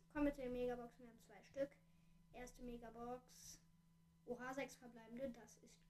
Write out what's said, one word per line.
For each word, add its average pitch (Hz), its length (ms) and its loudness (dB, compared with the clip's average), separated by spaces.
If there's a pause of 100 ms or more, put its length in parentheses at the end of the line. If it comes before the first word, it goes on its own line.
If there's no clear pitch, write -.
(120)
Kommen 294 140 8
wir 285 80 10
zu 285 80 -4
den 247 100 2
Megaboxen. 247 500 2
Wir 240 80 -12
haben 226 160 -18
zwei 202 160 -14
Stück. - 280 2 (640)
Erste 247 280 -8
Megabox. 240 960 -4 (680)
Oha, 247 280 0
sechs 262 220 2
verbleibende. 240 540 -2
Das - 340 -10
ist - 260 -18